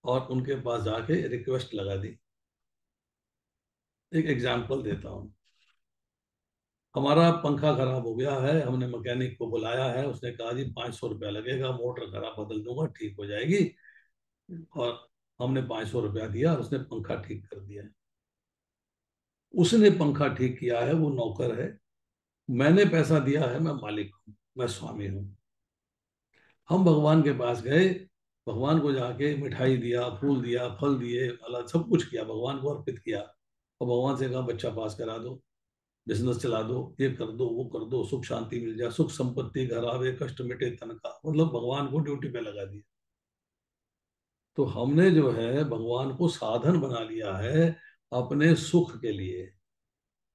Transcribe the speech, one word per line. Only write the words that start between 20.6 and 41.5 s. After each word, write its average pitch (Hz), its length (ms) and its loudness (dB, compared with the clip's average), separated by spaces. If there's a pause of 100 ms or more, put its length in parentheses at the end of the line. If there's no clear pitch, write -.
है, 135 120 2
वो 156 160 4
नौकर 113 520 -2
है, - 160 -6 (720)
मैंने 156 360 6
पैसा 160 340 4
दिया 139 260 2
है, 120 140 -2
मैं 160 140 0
मालिक 104 420 -6
हूँ, - 200 -20 (220)
मैं 123 100 -2
स्वामी 110 400 -8
हूँ। 98 300 -8 (1300)
हम 185 160 6
भगवान 156 360 8
के 143 100 4
पास 120 300 0
गए, 170 320 4 (540)
भगवान 131 320 2
को 143 120 0
जाके 131 460 -2
मिठाई 131 400 2
दिया, 120 320 -2
फूल 135 320 0
दिया, 120 280 -2
फल 135 300 0
दिए, 120 300 -2
अलग 120 380 -8
सब 165 220 -2
कुछ - 200 2
किया, 113 140 -6
भगवान 120 380 -6
को 143 80 -2
अर्पित 131 300 -8
किया। 104 220 -6 (600)
और 123 60 -4
भगवान 127 300 0
से 131 120 -2
कहा, 127 120 -4
"बच्चा 117 280 -4
पास 107 260 -6
करा 113 220 -6
दो, 127 240 -12 (640)
बिजनेस 113 300 0
चला 113 240 0
दो, 123 400 -6
ये 135 100 2
कर 110 200 -6
दो, 117 180 -2
वो 120 160 -4
कर 110 200 -8
दो, 117 200 -2
सुख - 180 -4
शांति 117 360 -6
मिल 113 180 -6
जाए, 117 140 -2
सुख - 200 0
संपत्ति 127 560 -4
घर 117 180 -2
आवे, 127 360 -2
कष्ट 127 200 -8
मिटे 123 300 -4
तन - 200 -12
का।" - 340 -12
मतलब 156 220 4
भगवान 131 400 -2